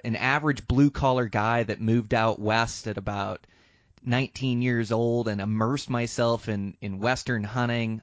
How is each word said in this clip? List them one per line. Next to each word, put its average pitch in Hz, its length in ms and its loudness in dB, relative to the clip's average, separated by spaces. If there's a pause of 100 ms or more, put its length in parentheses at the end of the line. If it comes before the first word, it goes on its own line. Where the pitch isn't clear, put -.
an 113 100 -2
average 139 540 0
blue-collar 131 580 4
guy 113 380 2
that 101 160 -4
moved 110 340 2
out 113 240 2
west 113 480 0
at 104 120 -4
about 98 460 -6 (600)
nineteen 127 580 -2
years 117 300 0
old 117 360 2
and 101 120 -2
immersed 110 500 0
myself 117 580 0
in, 101 320 -4
in 98 180 -6
Western 117 460 -2
hunting. 117 580 -2